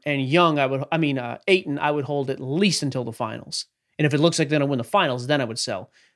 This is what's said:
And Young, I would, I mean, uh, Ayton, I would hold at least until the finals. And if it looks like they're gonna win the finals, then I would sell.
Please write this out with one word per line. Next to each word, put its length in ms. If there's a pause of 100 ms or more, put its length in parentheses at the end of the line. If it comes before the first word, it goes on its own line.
And 240
Young, 300
I 80
would, 260
I 60
mean, 200
uh, 200 (100)
Ayton, 320
I 100
would 140
hold 260
at 80
least 440
until 200
the 100
finals. 520 (340)
And 80
if 80
it 60
looks 180
like 100
they're 100
gonna 120
win 80
the 60
finals, 420
then 140
I 40
would 140
sell. 320 (260)